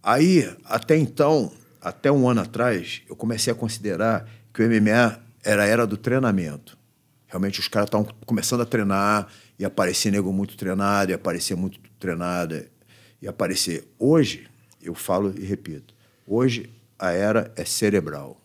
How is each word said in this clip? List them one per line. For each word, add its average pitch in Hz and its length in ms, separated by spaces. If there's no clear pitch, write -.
Aí, 143 480
até 120 320
então, 147 560
até 92 320
um 135 160
ano 113 140
atrás, 110 680
eu - 80
comecei 113 360
a 113 40
considerar 107 720
que - 80
o - 20
M 117 120
M 107 160
A 113 280
era 104 220
a - 20
era 113 180
do 107 120
treinamento. 107 800
Realmente, 95 320
os - 80
caras 104 240
tavam 107 160
começando 120 360
a 120 40
treinar, 101 640
e - 60
aparecer 95 480
nego 98 200
muito 98 240
treinado, 98 540
e 90 40
aparecer 87 420
muito 92 240
treinado, 87 640
e - 60
aparecer. 87 720
Hoje, 143 500
eu 85 140
falo 95 420
e - 80
repito, 82 480
hoje 120 460
a 92 140
era 104 460
é 85 80
cerebral. 76 800